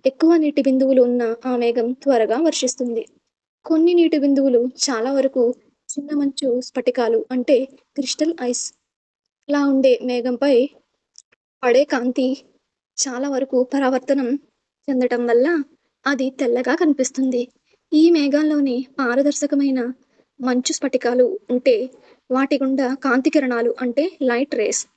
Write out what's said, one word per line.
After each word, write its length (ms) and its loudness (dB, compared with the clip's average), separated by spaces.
ఎక్కువ 300 4
నీటి 260 2
బిందువులు 400 4
ఉన్న 340 0
ఆ 100 -2
మేఘం 360 -2
త్వరగా 460 0
వర్షిస్తుంది. 680 -2
కొన్ని 280 4
నీటి 240 4
బిందువులు 500 2
చాలా 460 -4
వరకు 420 0
చిన్న 260 -10
మంచు 460 -2
స్ఫటికాలు 720 -2
అంటే 340 2
క్రిస్టల్ 760 -6
ఐస్ 320 -6
లా 160 0
ఉండే 380 2
మేఘంపై 680 0
పడే 200 4
కాంతి 540 -2
చాలా 320 -6
వరకు 340 -2
పరావర్తనం 720 -2
చెందటం 380 -2
వల్ల 360 2
అది 220 -2
తెల్లగా 460 -2
కనిపిస్తుంది. 720 -2
ఈ 160 6
మేఘాల్లోని 760 0
పారదర్శకమైన 960 0
మంచు 320 -2
స్ఫటికాలు 640 -2
ఉంటే 380 0
వాటి 260 0
గుండా 360 -2
కాంతి 360 0
కిరణాలు 520 0
అంటే 300 -2
లైట్ 340 -2
రేస్ 420 -4